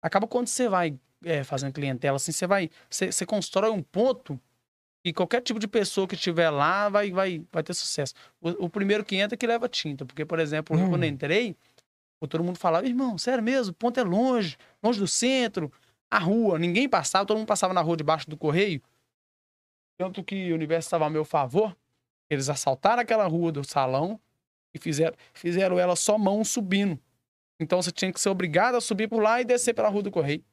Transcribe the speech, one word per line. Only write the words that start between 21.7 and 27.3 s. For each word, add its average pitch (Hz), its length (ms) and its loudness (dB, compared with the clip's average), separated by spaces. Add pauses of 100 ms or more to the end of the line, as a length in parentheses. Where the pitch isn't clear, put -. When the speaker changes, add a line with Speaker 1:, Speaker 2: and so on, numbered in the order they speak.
Speaker 1:
eles 135 180 -2
assaltaram 170 540 0
aquela 220 240 2
rua 165 240 0
do 139 180 -6
salão 143 520 -2 (540)
e 156 40 -12
fizeram, 160 380 -2 (160)
fizeram 180 460 0
ela 180 180 2
só 214 200 0
mão 208 280 0
subindo. 196 540 0 (640)